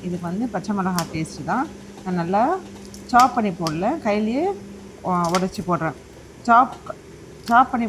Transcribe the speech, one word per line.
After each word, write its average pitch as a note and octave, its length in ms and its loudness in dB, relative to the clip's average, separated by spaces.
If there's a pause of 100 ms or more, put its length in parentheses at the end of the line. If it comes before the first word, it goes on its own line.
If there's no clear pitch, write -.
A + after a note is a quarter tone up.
இதுக்கு F3 220 -4
வந்து G3 260 -2
பச்சை G3+ 240 -4
மிளகாய் F3+ 360 -2
டேஸ்ட்டு D#3+ 360 -6
தான். A#3+ 160 0 (380)
நான் F3+ 180 -2
நல்லா F#3+ 200 2 (720)
சாப் B3+ 240 8
பண்ணி G#3+ 240 2
போடல, E3 260 -2 (200)
கையிலேயே G#3+ 400 0 (640)
உ-, F3 240 2
உடைச்சு F#3 340 0
போடுறேன். D#3+ 300 0 (500)
சாப், A#3 260 8 (760)
சாப் B3+ 240 6
பண்ணி A#3 160 0